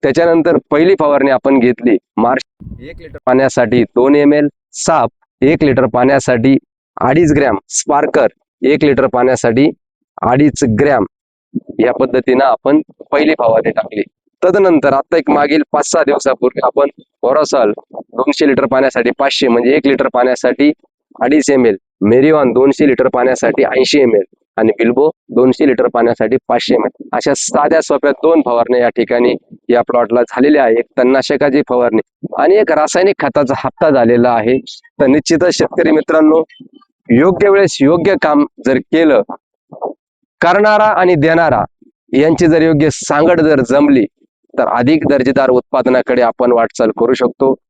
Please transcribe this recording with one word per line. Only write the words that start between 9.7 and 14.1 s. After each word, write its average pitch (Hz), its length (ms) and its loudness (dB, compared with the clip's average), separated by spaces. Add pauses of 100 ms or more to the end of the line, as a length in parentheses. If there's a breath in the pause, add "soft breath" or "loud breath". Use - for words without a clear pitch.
अडीच 135 420 0 (160)
ग्रॅम, 135 260 0 (760)
या 117 140 2
पद्धतीनं 127 520 -2
आपण 135 360 0 (300)
पहिली 151 280 0
फवारणी 113 320 0
टाकली. 107 300 -8 (400)